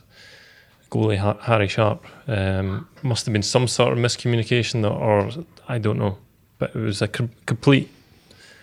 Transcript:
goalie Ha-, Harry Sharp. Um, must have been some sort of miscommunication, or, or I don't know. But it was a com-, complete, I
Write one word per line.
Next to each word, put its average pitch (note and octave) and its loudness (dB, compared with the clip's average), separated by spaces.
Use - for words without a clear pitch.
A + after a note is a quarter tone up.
goalie A2 2
Ha-, G2+ 0
Harry G#2+ 2
Sharp. A2 0
Um, F#2+ -2
must A#2+ -2
have A#2 -2
been G#2 2
some B2 2
sort B2 2
of B2 0
miscommunication, A#2 0
or, G#2 0
or G#2+ 2
I B2 -4
don't G#2+ 0
know. G#2 -2
But - -4
it A#2+ -4
was G#2+ -4
a G#2 0
com-, A#2 -4
complete, C#3 2
I - -20